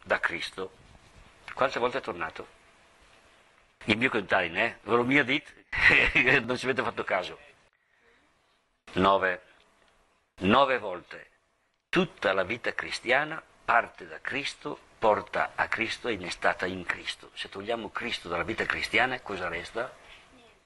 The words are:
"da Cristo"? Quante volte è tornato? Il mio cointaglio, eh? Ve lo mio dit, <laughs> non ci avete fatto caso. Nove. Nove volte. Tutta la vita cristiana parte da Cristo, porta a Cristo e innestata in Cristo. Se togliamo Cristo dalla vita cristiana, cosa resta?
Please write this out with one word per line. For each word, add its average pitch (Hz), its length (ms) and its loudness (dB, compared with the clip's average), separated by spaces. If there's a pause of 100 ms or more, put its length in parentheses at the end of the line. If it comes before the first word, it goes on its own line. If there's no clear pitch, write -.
"da - 160 0
Cristo"? - 640 -6 (720)
Quante 131 240 0
volte 123 200 0
è - 20 -6
tornato? - 600 -10 (1200)
Il 107 140 4
mio 127 120 2
cointaglio, 92 480 0
eh? 113 240 0
Ve 107 140 2
lo 120 80 4
mio 139 200 4
dit, 135 280 -4 (180)
<laughs> 131 760 4
non 120 120 -2
ci 113 80 -6
avete 127 180 -2
fatto 113 220 -4
caso. 90 340 -4 (1600)
Nove. 92 480 4 (1000)
Nove 123 380 6
volte. 90 520 -10 (580)
Tutta 175 440 0
la 95 120 2
vita - 300 -4
cristiana 151 680 -2 (220)
parte 117 420 0
da - 140 -14
Cristo, - 580 -8 (200)
porta 98 560 2
a 90 140 0
Cristo - 400 -4
e 117 40 0
innestata 90 540 -2
in 92 180 -6
Cristo. - 500 -8
Se - 140 -10
togliamo 104 420 -6
Cristo - 380 -8
dalla 87 140 -4
vita 98 240 -4
cristiana, 120 540 0
cosa 90 280 -8
resta? 87 460 -8 (720)